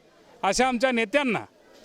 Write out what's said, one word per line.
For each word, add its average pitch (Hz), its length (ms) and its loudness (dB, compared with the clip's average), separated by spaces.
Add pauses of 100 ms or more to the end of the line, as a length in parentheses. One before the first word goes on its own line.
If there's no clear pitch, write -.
(440)
अशा 202 240 2
आमच्या 254 240 0
नेत्यांना 226 480 0 (460)